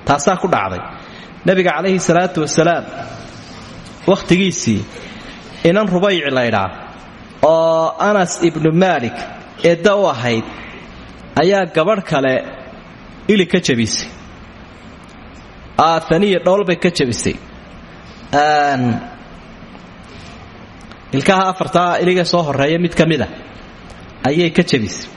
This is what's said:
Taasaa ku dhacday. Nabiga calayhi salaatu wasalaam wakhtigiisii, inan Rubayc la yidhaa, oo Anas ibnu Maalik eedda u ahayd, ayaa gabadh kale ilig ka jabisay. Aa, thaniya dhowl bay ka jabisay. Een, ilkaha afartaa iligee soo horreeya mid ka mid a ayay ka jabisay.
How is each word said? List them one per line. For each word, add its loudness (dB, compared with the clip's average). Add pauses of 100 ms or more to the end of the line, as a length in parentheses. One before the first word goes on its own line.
Taasaa 2
ku -4
dhacday. 0 (640)
Nabiga 4
calayhi 0
salaatu 2
wasalaam 2 (1200)
wakhtigiisii, 0 (800)
inan 4
Rubayc 2
la 2
yidhaa, 0 (720)
oo 4
Anas 2
ibnu 2
Maalik 2 (480)
eedda 2
u 2
ahayd, -2 (1000)
ayaa 2
gabadh 0
kale 0 (840)
ilig 4
ka 2
jabisay. -2 (1700)
Aa, 4
thaniya 2
dhowl 4
bay 0
ka 0
jabisay. -2 (960)
Een, 2 (2000)
ilkaha 2
afartaa 0
iligee 2
soo 2
horreeya 0
mid -2
ka 4
mid 2
a -2 (1000)
ayay 2
ka 2
jabisay. -2